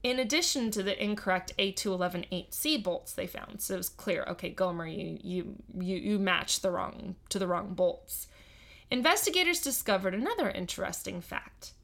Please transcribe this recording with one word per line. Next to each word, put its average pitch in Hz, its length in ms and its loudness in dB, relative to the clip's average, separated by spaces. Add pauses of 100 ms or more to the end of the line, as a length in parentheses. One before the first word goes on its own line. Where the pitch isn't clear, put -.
In 254 160 2
addition 254 540 2
to 202 100 0
the 196 200 0
incorrect 208 560 0
A 196 140 2
two 196 200 -2
eleven 180 400 0
eight - 220 -6
C 302 240 2
bolts - 340 -4
they 185 140 -4
found. - 340 -12
So 196 140 -2
it 180 40 -2
was 180 100 -4
clear, - 400 -2
okay, 175 220 -6
Gomer, 170 360 -2
you, 165 360 -6
you, 180 320 -4 (240)
you, 185 180 -2
you 208 220 2
matched 190 440 2
the 190 80 2
wrong, - 460 -4 (120)
to 196 100 -2
the 185 80 2
wrong 185 280 0
bolts. - 520 0 (640)
Investigators 330 720 4
discovered 190 540 2
another 311 360 2
interesting 180 720 -4
fact. - 520 -10 (120)